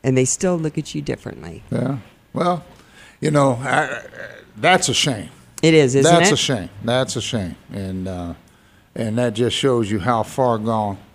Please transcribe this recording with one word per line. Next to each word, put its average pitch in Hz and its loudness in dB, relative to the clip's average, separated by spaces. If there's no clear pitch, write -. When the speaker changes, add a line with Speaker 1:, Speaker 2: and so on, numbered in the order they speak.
Speaker 1:
And 131 2
they 131 4
still 180 0
look 160 -4
at - -10
you 151 -6
differently. - -10
Speaker 2:
Yeah. 127 -2
Well, 170 -2
you 151 0
know, 139 4
I, 131 -2
that's 175 2
a 127 0
shame. 110 -2
Speaker 1:
It 160 6
is, 135 6
isn't 139 6
Speaker 2:
That's 175 6
Speaker 1:
it? 151 4
Speaker 2:
a - 0
shame. 101 -2
That's 123 -2
a 117 -4
shame. 98 -6
And, 95 -8
uh, 87 -8
and 113 -4
that 120 0
just 113 0
shows 120 2
you 107 0
how 110 0
far 120 0
gone 107 -2